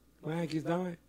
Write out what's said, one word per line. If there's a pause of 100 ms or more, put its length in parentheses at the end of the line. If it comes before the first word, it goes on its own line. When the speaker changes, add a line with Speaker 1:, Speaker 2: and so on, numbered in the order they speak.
(240)
Speaker 1:
"Ma,
aquí
está,
ma".
Y
Speaker 2:
Ahí (100)